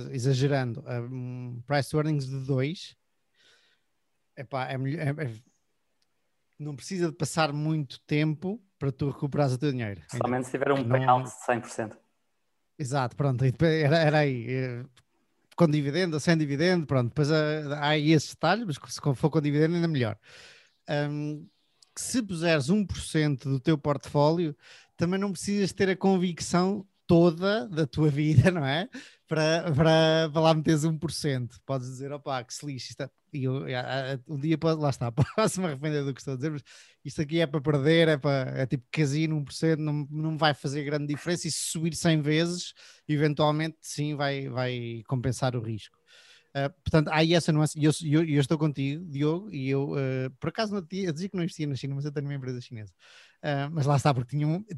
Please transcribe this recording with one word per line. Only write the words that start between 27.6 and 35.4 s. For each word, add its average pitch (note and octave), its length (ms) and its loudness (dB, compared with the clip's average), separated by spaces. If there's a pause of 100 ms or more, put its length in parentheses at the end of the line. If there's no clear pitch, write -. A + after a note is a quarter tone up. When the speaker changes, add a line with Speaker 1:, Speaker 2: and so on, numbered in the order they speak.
Speaker 1:
da D#3+ 180 0
tua D3+ 240 2
vida, D3+ 400 6
não E3 160 0
é? D#3+ 220 0 (380)
Para, D#3+ 460 2
para, D#3+ 580 4
para D#3 100 0
lá D#3+ 140 6
meteres D#3 300 2
um D#3+ 140 0
por D3+ 120 -4
cento. C3 540 -4
Podes C3 240 -6
dizer, C3 240 -10
"Opa, C3+ 320 -6
que - 80 -18
se - 140 -14
lixe, C3+ 240 -10
isto C#3 120 -10
é", C3 80 -8 (220)
e C3+ 120 -4
eu, C3+ 200 -2
a, C3 500 -4
a, C3 40 -6 (100)
um D3+ 100 -8
dia, D#3 200 0
pode, D#3+ 220 0
lá D3 100 2
está, A#2+ 260 -4
<laughs> - 200 0
posso-me F#3 300 0